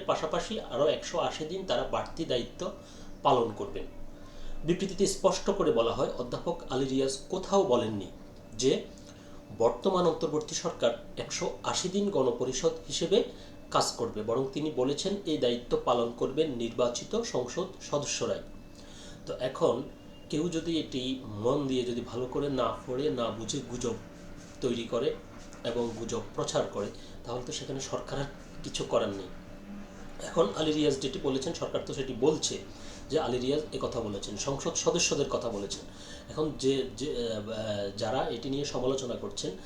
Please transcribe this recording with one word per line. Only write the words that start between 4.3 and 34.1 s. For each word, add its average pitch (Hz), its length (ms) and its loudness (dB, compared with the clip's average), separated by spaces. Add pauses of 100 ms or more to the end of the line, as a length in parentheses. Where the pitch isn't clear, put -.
বিবৃতিতে 185 440 2
স্পষ্ট - 420 2
করে 147 220 4
বলা 113 220 4
হয়, 123 240 2
অধ্যাপক - 520 -4
আলী 127 160 0
রিয়াজ 135 320 2 (120)
কোথাও 185 340 4
বলেননি 110 420 4 (520)
যে 139 260 6 (760)
বর্তমান 180 480 4
অন্তর্বর্তী 151 500 2
সরকার 123 500 0 (120)
একশো - 460 -4
আশি 127 260 0
দিন 202 200 2
গণপরিষদ 131 600 2 (160)
হিসেবে 175 360 4 (480)
কাজ 135 200 4
করবে, 107 320 -2
বরং 120 300 2
তিনি 156 220 0
বলেছেন 139 400 2 (100)
এই 151 120 2
দায়িত্ব 123 480 2
পালন 120 320 4
করবেন 147 340 2
নির্বাচিত 120 680 0
সংসদ 143 440 -2 (260)
সদস্যরাই। 110 480 0 (840)
তো - 140 -4
এখন 127 440 2 (460)
কেউ 160 200 2
যদি 165 300 2
এটি 131 460 -2
মন 120 420 2
দিয়ে 127 160 4
যদি 120 180 0
ভালো 123 240 -4
করে 143 240 0
না 117 280 2 (100)
পড়ে, 135 220 0
না 120 200 0
বুঝে 110 300 -4 (120)
গুজব 120 220 0 (680)
তৈরি 120 220 2
করে 120 320 0 (480)
এবং 117 360 0
গুজব 113 220 -2 (140)
প্রচার 151 280 2 (100)
করে, 104 140 -2 (380)
তাহলে 123 200 -4
তো 143 60 -6
সেখানে 135 280 -4
সরকার - 400 -4
আর 143 60 0 (380)
কিছু - 260 -4
করার 113 200 4
নেই। 98 180 -6 (920)
এখন 165 340 4
আলী 156 160 2
রিয়াজ 147 280 4
যেটি - 240 -2
বলেছেন, 135 300 0
সরকার - 320 -2
তো 143 80 -6
সেটি 127 260 -2
বলছে 147 380 4 (520)
যে - 100 4
আলী 123 180 0
রিয়াজ 139 240 2 (120)
একথা 127 280 -2
বলেছেন, 104 360 -4